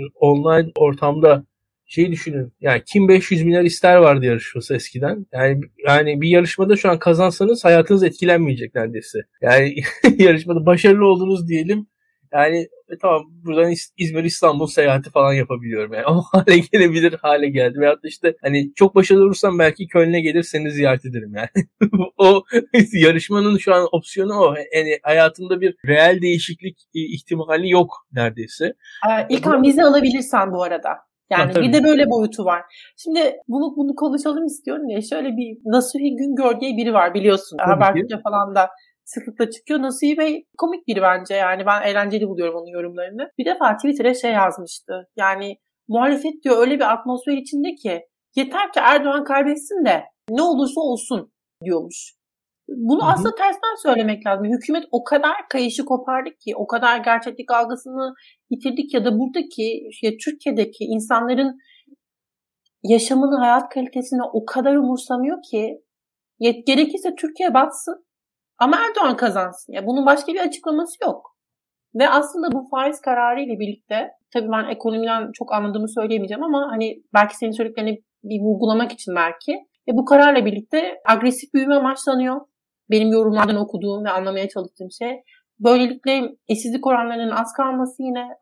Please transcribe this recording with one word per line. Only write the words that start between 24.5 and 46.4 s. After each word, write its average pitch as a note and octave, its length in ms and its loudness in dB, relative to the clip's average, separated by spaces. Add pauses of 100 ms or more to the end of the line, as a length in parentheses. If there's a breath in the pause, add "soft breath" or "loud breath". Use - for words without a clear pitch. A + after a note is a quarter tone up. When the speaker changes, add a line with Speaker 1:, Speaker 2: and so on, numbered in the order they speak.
Speaker 1:
Yani D#3 280 0
hayatımda E3 580 2
bir F3+ 140 0 (120)
reel E3+ 340 6
değişiklik, F3 560 -4 (180)
e, E3 40 -6 (160)
ihtimali D#3+ 540 -4
yok F3+ 240 4 (200)
neredeyse. A#2 600 -4 (340 loud breath)
Speaker 2:
Aa, A3 220 0
İlkan, C4 340 2
vize C#4 200 4
alabilirsen C4 680 2
bu F3+ 120 -4
arada. E3+ 260 -4 (420)
Yani F3 120 2
Speaker 1:
Ha, - 80 0
tabii. B3+ 160 2
Speaker 2:
bir A#3 60 2
de D4+ 100 6
böyle C#4+ 260 4
boyutu G#3+ 360 -2
var. F3 160 0 (360 soft breath)
Şimdi E4 220 -4 (280)
bunu, C#4+ 300 -4
bunu C#4 180 -2
konuşalım D4 500 -4
istiyorum D4 440 -8
ya. G#3 120 -6
Şöyle C#4 260 -6
bir A#3 380 -8
Nasuhi B3+ 500 0
Güngör B3+ 440 -2
diye B3+ 180 -6
biri A#3 160 -2
var F3+ 200 2
biliyorsun. G3 440 -2
Speaker 1:
Tabii F3+ 100 -2
ki. F#3+ 60 4
Speaker 2:
Habertürk'te G3+ 500 0
falan G3+ 320 -2
da F#3 140 2 (360 soft breath)
sıklıkla A3+ 440 -6
çıkıyor. D4 320 -6
Nasuhi C#4+ 360 -2
Bey D#4 280 -4 (120)
komik E4+ 300 -6
biri G3+ 140 -2
bence F#3 340 0
yani. F#3+ 300 -2
Ben G3+ 160 0
eğlenceli G3+ 460 -2
buluyorum E3+ 280 -4
onun E3+ 120 -12 (100)
yorumlarını. F3+ 600 -10
Bir B3+ 80 -4
defa D4 320 0
Twitter'a C4+ 360 0
şey A#3+ 180 -4
yazmıştı. F#3 840 -4
Yani G3 420 -4 (300)
muhalefet C#4+ 560 -2